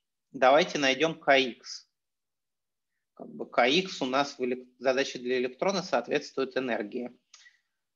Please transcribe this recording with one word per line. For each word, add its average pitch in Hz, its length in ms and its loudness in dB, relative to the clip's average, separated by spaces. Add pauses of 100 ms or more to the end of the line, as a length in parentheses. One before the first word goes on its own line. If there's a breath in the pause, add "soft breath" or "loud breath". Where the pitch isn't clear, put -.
(320)
давайте 139 460 4
найдём 143 400 0
К 139 200 4
икс. - 500 -4 (1300)
Как - 140 -16
бы - 200 -12
К 123 200 2
икс 180 340 0
у 135 40 -2
нас 135 320 -2
в 127 60 -4
элек-, 123 240 -4 (100)
задаче 135 400 0
для 127 200 -2
электрона 165 440 -2
соответствует 135 760 -4
энергии. 120 540 -4 (840 soft breath)